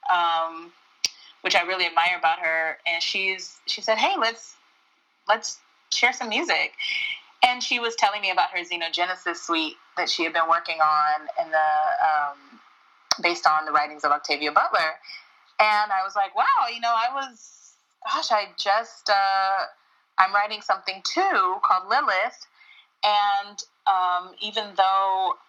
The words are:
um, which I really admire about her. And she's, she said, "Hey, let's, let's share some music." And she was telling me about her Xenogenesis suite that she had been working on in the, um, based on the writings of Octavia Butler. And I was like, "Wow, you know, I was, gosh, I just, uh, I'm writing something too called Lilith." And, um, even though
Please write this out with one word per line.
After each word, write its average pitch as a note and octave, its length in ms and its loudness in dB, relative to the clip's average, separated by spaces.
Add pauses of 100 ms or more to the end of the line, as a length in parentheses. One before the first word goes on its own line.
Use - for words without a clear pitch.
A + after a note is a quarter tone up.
um, E3+ 640 0 (680)
which F#3 120 -2
I F3+ 80 6
really F3+ 220 -2
admire E3+ 320 2
about E3+ 220 2
her. D#3+ 480 -2
And E3+ 160 -2
she's, F#3+ 640 -4
she - 160 -6
said, A3 160 0
"Hey, E4+ 180 0
let's, A3+ 380 -4 (760)
let's A3 300 -2 (340)
share A#3+ 220 2
some A#3+ 160 -8
music." G3 440 -2 (680)
And B3 200 2
she B3 160 -2
was A#3 180 -2
telling G#3 260 0
me F#3+ 80 -2
about F3+ 200 2
her F#3 100 -6
Xenogenesis E3+ 760 -4
suite E3 400 -2 (200)
that D3+ 120 -2
she - 160 -2
had D#3+ 80 -4
been E3 160 0
working E3 320 0
on D3+ 480 2 (160)
in D#3+ 60 -10
the, D#3 80 2
um, D3+ 1000 0 (640)
based F3 240 0
on D#3 180 4
the D3+ 80 -6
writings D3+ 320 0
of D3 80 4
Octavia D3 380 -2
Butler. F3 480 2 (600)
And G#3+ 340 4
I F#3+ 120 0
was G3 100 -8
like, G3 220 -2
"Wow, B3+ 360 2
you A#3 80 -10
know, A#3 140 0
I A#3 180 0
was, C4+ 600 -12 (320)
gosh, - 260 -2
I G#3 260 2
just, G#3+ 540 -2
uh, G3 560 2 (520)
I'm F#3+ 140 2
writing G#3 300 0
something F#3+ 400 -4
too A#3 600 0
called F#3 260 2
Lilith." A3 580 0 (560)
And, G3+ 600 0 (220)
um, F#3 540 0
even G#3 360 -6
though F#3+ 600 2 (120)